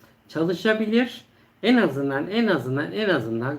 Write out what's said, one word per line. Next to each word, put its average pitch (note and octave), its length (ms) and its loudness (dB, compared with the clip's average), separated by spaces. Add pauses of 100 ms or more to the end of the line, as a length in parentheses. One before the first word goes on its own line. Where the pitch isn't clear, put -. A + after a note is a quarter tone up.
(280)
çalışabilir, G#3+ 960 0 (380)
en B3 140 4
azından, C#3 540 0
en A3+ 160 0
azından, C#3+ 460 -2
en G#3 160 -2
azından B2 500 -2